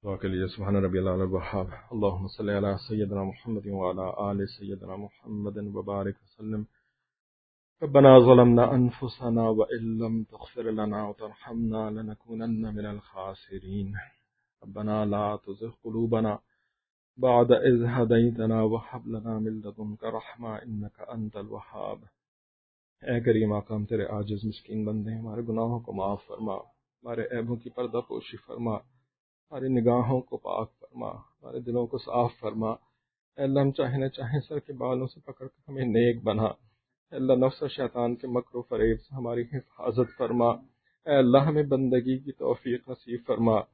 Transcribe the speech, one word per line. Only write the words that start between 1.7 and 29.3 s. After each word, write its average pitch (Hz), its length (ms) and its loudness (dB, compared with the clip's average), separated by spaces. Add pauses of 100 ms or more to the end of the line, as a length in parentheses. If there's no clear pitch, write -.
اللہم 95 380 -2
صلی 101 300 -2
علی 98 180 0 (120)
سیدنا 101 340 -2
محمد 101 440 -6
وعلی 92 500 -4
آل 101 300 -2
سیدنا 98 500 -12
محمد 104 600 -10
وبارک 101 680 -6
وسلم۔ 107 400 -8 (1200)
ربنا 139 360 12
ظلمنا 123 440 10
انفسنا 123 800 0
وان 110 560 0
لم 113 260 -2
تغفر - 380 -16
لنا 107 420 -4
وترحمنا 110 880 -6
لنكونن 110 720 -8
من 104 240 -6
الخاسرین۔ 98 1040 -10 (680)
ربنا 107 420 -4
لا 104 320 -2
تزغ 104 340 -12 (120)
قلوبنا 110 540 -2 (840)
بعد 120 320 6
اذ 120 340 6
هديتنا 113 800 4
وهب 113 440 -2
لنا 113 320 -6
من 110 140 -4
لدنك 107 520 -10
رحمة 113 600 -8
انك 104 440 -10
انت 110 280 -8
الوهاب۔ 104 680 -12 (960)
اے 120 200 -2
کریم 113 320 4
آقا، 104 220 -4
ہم 107 100 -2
تیرے 104 200 -2
عاجز 104 400 -6
مسکین 107 400 -6
بندے 107 260 -4
ہیں، 113 80 -8
ہمارے 113 220 -8
گناہوں 117 400 -2
کو 117 120 -12
معاف 98 340 -4
فرما، 107 300 -8
ہمارے - 680 -12
عیبوں 117 340 -6
کی 117 140 -14
پردہ 120 380 -6
پوشی 113 280 -10
فرما، 117 400 -6 (760)